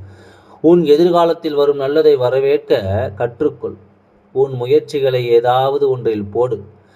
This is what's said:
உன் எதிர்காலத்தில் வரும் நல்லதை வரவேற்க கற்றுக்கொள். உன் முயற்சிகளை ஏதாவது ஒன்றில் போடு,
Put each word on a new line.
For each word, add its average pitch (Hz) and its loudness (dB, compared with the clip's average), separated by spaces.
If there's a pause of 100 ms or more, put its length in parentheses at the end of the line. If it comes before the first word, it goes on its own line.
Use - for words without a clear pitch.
(640)
உன் 175 4
எதிர்காலத்தில் 165 2
வரும் 143 0
நல்லதை 151 2
வரவேற்க 135 0 (360)
கற்றுக்கொள். 123 -6 (580)
உன் 135 -2
முயற்சிகளை 131 -2 (100)
ஏதாவது 131 2
ஒன்றில் 117 -4
போடு, 117 -4 (400)